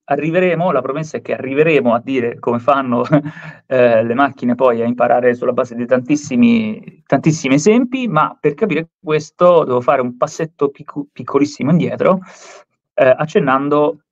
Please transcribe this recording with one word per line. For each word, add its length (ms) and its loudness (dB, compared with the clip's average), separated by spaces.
arriveremo, 680 -2
la 100 0
promessa 360 -6
è 60 -10
che 120 -8
arriveremo 580 0
a 80 2
dire 380 -4
come 220 -2
fanno, 420 0
<laughs> 640 -4
eh, 380 4
le 100 -2
macchine 400 0
poi 260 2
a 40 -2
imparare 500 2
sulla 180 -2
base 220 -4
di 120 -6
tantissimi, 1200 0
tantissimi 500 0
esempi, 520 2
ma 320 -2
per 160 -2
capire 360 -4
questo 640 2
devo 160 0
fare 220 2
un 140 -6
passetto 520 -4
picco-, 440 -12
piccolissimo 600 -2
indietro, 480 0
eh, 140 2
accennando 1040 0